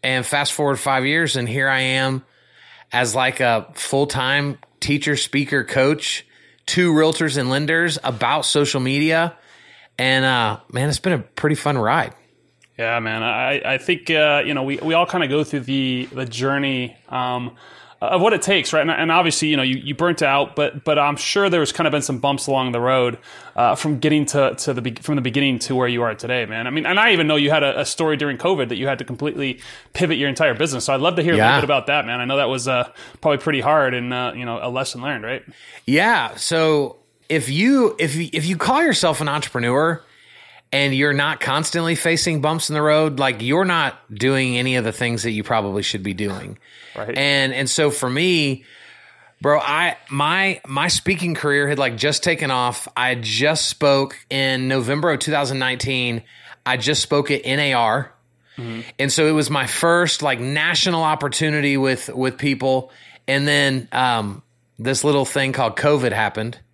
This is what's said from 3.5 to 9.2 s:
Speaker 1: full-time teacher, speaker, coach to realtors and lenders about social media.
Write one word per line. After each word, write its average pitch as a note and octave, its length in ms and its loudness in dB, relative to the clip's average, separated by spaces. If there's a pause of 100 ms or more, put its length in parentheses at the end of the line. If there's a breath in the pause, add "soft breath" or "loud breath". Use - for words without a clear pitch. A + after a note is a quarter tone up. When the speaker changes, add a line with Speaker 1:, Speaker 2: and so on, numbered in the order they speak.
Speaker 1:
full-time C#3 800 -2 (220)
teacher, C#3+ 360 0
speaker, C3+ 480 -2
coach C#3 640 0 (420 soft breath)
to F3 240 2
realtors D#3 460 2
and C3 140 0
lenders D#3 520 0
about B2 420 0
social C#3+ 360 0
media. D#3 560 0 (600 loud breath)